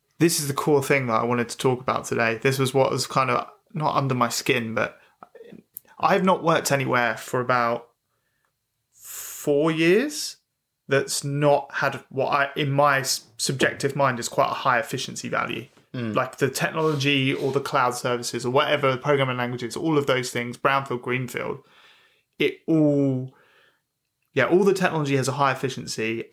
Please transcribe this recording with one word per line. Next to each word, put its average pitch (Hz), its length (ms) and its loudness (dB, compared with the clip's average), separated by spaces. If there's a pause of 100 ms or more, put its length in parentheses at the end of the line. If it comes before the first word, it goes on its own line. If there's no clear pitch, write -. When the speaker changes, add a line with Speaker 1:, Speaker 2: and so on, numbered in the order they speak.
(200)
Speaker 1:
this 170 200 2
is 147 80 -6
the 139 60 -2
core 143 300 2
thing 135 240 0
that 113 120 2
I 117 40 0
wanted 120 260 0
to - 80 -12
talk 127 240 0
about 117 240 -2
today. 113 360 0
This 135 180 2
was 131 140 0
what 131 180 4
was 127 160 -4
kind 131 240 0
of - 160 -2 (260)
not 151 220 0
under 135 200 0
my 120 140 2
skin, 117 460 -2
but 113 240 -4 (1000)
I 165 140 2
have 196 100 2
not 185 200 4
worked 160 280 2
anywhere 127 460 2
for - 240 -4
about 120 460 0 (1040)
four - 800 -2
years 180 680 0 (500)
that's 135 360 0
not 143 520 2
had 131 340 -4
what 131 180 -2
I, 139 280 0
in 143 160 0
my 139 280 4
s-, - 260 -4 (120)
subjective 139 580 -2
mind, 131 240 2
is 117 100 -6
quite 131 220 0
a 123 40 -4
high 127 240 2
efficiency - 500 -6
value. 117 360 -4 (280)
Speaker 2:
Mm. 117 220 -4
Speaker 1:
Like 127 220 -2
the 135 120 0
technology 143 840 0
or 139 180 -2
the 131 100 0
cloud 127 340 0
services 123 500 -4
or 123 60 -2
whatever, 135 400 2
the 127 60 0
programming 135 400 0
languages, 123 400 -4
all 160 200 0
of 139 100 0
those 127 240 0
things, 120 260 -6
brownfield, 135 440 0
greenfield, 127 580 -6 (800)
it - 280 0
all, 143 640 2 (1000)
yeah, 127 120 2
all 180 180 4
the 196 100 4
technology 151 420 0
has 127 120 0
a 127 60 -2
high 139 180 2
efficiency 117 800 -6